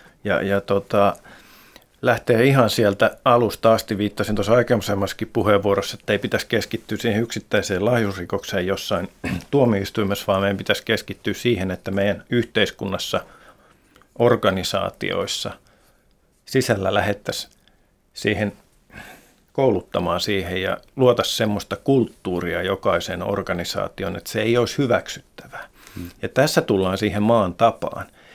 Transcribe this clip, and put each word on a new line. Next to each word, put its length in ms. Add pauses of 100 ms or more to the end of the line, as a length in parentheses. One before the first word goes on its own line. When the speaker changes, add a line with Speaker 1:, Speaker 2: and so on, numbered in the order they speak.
(240)
Speaker 1:
Ja, 180
ja 180
tota, 560 (840)
lähtee 420
ihan 260
sieltä 540
alusta 500
asti, 240
viittasin 360
tuossa 200
aikaisemmassakin 800
puheenvuorossa, 680
että 120
ei 60
pitäisi 280
keskittyä 520
siihen 240
yksittäiseen 640
lahjusrikokseen 840
jossain 420 (220)
<clears throat> 200
tuomioistuimessa, 760
vaan 140
meidän 160
pitäisi 280
keskittyä 500
siihen, 360
että 200
meidän 400
yhteiskunnassa 880 (960)
organisaatioissa 1300 (920)
sisällä 500
lähettäisiin 580 (600)
siihen 380 (1080)
kouluttamaan 600
siihen 420
ja 160 (180)
luoda 280
semmoista 520
kulttuuria 840
jokaisen 600
organisaation, 960
että 140
se 100
ei 160
olisi 220
hyväksyttävää. 880 (280)
Speaker 2:
Hmm. 120 (140)
Speaker 1:
Ja 60
tässä 340
tullaan 360
siihen 240
maan 320
tapaan. 520 (280)